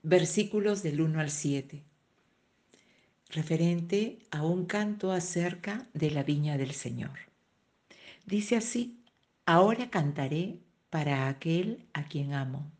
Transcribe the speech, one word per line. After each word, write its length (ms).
versículos 800
del 180
uno 200
al 100
siete, 540
referente 880
a 120
un 220
canto 460
acerca 840
de 160
la 140
viña 340
del 140
Señor. 480
Dice 300
así: 420
"Ahora 460
cantaré 640
para 380
aquel 680
a 120
quien 280
amo 460